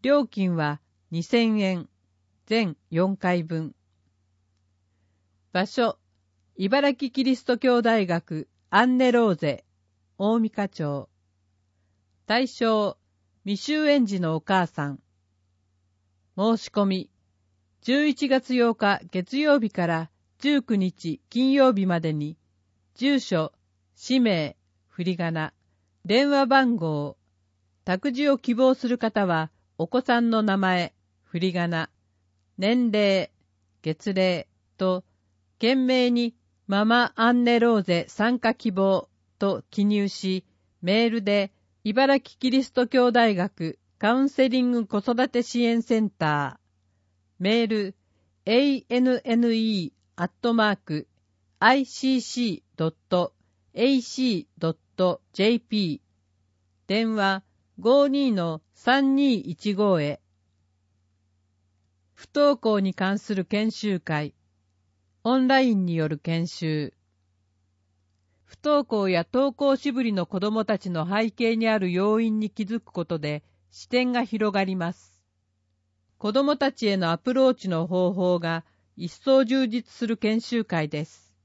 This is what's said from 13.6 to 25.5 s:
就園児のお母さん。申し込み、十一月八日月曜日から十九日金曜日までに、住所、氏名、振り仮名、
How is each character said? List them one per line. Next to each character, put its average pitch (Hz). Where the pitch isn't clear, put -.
就 302
園 285
児 196
の 160
お 156
母 185
さ 147
ん。 139
申 214
し -
込 208
み、 190
十 285
一 285
月 262
八 233
日 202
月 185
曜 294
日 220
か 175
ら 165
十 285
九 220
日 175
金 262
曜 269
日 196
ま 175
で 160
に、 151
住 269
所、 160
氏 254
名、 180
振 -
り 180
仮 165
名、 156